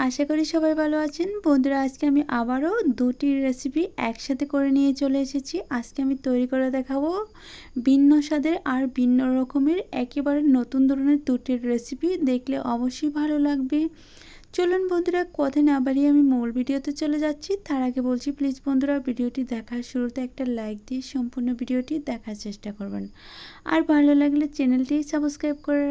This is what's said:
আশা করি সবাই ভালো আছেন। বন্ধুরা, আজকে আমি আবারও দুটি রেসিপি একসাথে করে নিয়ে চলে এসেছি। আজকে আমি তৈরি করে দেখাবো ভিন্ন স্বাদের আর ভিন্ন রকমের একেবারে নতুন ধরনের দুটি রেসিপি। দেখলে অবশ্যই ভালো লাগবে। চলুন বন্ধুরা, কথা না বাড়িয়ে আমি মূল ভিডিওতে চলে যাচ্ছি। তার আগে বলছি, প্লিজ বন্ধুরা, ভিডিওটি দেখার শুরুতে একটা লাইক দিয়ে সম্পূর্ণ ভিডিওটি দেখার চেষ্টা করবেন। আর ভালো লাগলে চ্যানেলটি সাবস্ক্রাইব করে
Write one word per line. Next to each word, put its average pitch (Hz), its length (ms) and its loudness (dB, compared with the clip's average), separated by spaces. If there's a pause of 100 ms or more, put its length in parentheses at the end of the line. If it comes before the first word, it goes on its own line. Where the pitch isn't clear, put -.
আশা 254 200 0
করি 302 200 0
সবাই 311 300 2
ভালো 302 240 0
আছেন। 311 300 -4 (160)
বন্ধুরা, 277 360 4
আজকে 269 260 -4
আমি 285 140 4 (100)
আবারও 254 400 -2 (260)
দুটি 247 320 0 (160)
রেসিপি 262 380 -2 (260)
একসাথে 262 380 -4
করে 277 240 0
নিয়ে 277 220 4
চলে 269 280 0
এসেছি। 269 340 -6 (160)
আজকে 240 300 -6
আমি 269 140 0 (100)
তৈরি 247 220 2
করে 262 240 0
দেখাবো 269 380 -2 (760)
ভিন্ন 277 260 6 (100)
স্বাদের 302 340 0 (100)
আর 262 180 0 (120)
ভিন্ন 247 240 2 (160)
রকমের 277 440 0 (240)
একেবারে 285 380 -2 (160)
নতুন 254 300 0
ধরনের 277 380 2
দুটি 254 280 -2 (180)
রেসিপি। 247 380 -4 (160)
দেখলে 254 320 0 (160)
অবশ্যই 254 460 -2
ভালো 302 200 0
লাগবে। 285 400 0 (720)
চলুন 359 360 2
বন্ধুরা, 349 320 0 (140)
কথা 285 260 0
না 294 180 6
বাড়িয়ে 269 300 2
আমি 294 140 6 (100)
মূল 240 180 0
ভিডিওতে 269 420 -2
চলে 302 260 -2
যাচ্ছি। 302 320 -4 (120)
তার 269 200 -2
আগে 254 180 -2
বলছি, 247 300 -2
প্লিজ 277 320 -4
বন্ধুরা, 277 360 0
ভিডিওটি 247 460 -4
দেখার 240 380 -6
শুরুতে 240 380 -4
একটা 254 300 -8
লাইক 214 340 -6
দিয়ে 262 220 -6
সম্পূর্ণ 247 460 -4
ভিডিওটি 254 420 -4 (120)
দেখার 220 300 -8
চেষ্টা 208 340 -12
করবেন। 202 340 -8 (600)
আর 320 220 2
ভালো 294 280 6
লাগলে 294 340 4
চ্যানেলটি 262 540 0
সাবস্ক্রাইব 294 580 -2
করে 285 300 0